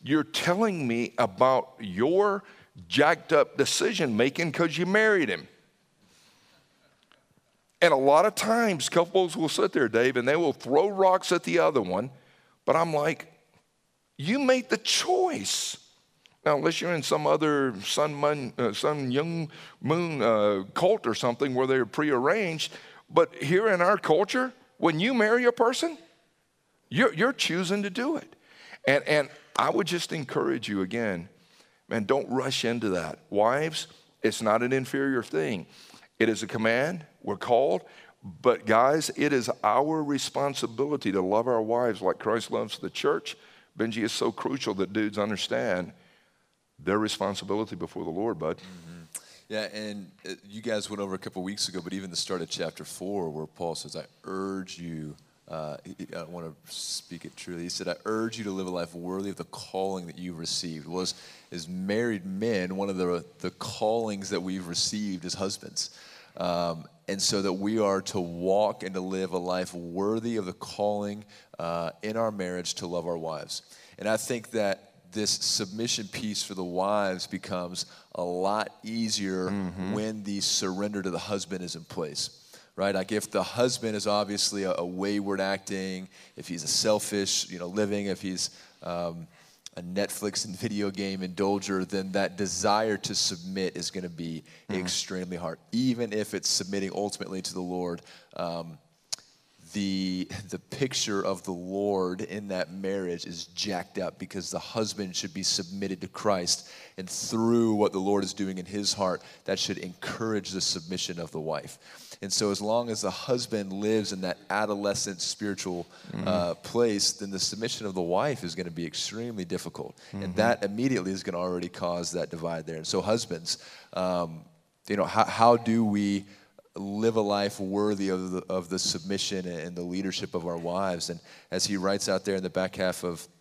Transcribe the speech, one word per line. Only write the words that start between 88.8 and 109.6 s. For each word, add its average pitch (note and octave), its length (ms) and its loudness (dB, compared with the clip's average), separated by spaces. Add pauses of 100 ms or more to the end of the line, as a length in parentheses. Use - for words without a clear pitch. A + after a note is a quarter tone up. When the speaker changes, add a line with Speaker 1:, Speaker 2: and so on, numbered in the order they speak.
Speaker 2:
um, E2+ 420 -4 (500)
a F2+ 60 -12
Netflix G2 640 -4
and F#2 120 -10
video G2+ 340 -2
game F#2+ 300 -4
indulger, F#2+ 680 0
then F#2+ 240 -4
that F#2+ 240 0
desire G#2 600 2
to G2+ 180 -6
submit F#2 640 -2
is F2 140 -6
gonna F2+ 180 -8
be E2 360 -8 (240)
Speaker 1:
Mm-hmm. F#2+ 120 -2
Speaker 2:
extremely F#2 560 -4
hard, E2 220 -8 (140)
even A#2+ 400 0
if G#2 220 -2
it's F#2 140 -2
submitting G2 460 -2
ultimately F#2+ 480 -4
to F2 120 -8
the F#2 60 -4
Lord. F2+ 420 -4 (340)
Um, E2+ 420 -6 (920)
the, F#2+ 560 -2 (200)
the F#2 100 -8
picture A2+ 640 -2
of F#2 200 -2
the F#2+ 80 -4
Lord F#2 720 0
in G2+ 260 -8
that F#2 240 -4
marriage F#2+ 520 -4
is E2 200 -10
jacked F2+ 540 -6
up F2 200 -6
because F#2 320 -10
the F2+ 80 -4
husband F#2+ 560 -4
should F#2 180 -6
be G2 120 -6
submitted F#2+ 560 -2
to F#2+ 80 -10
Christ, F#2 600 0 (300)
and F#2 100 -10
through A2+ 640 4
what G#2 180 4
the F#2+ 80 0
Lord G2 240 2
is F2+ 100 -6
doing F#2+ 240 -4
in F2 80 -10
his G2+ 260 -2
heart, F#2 300 0 (220)
that F#2+ 160 -2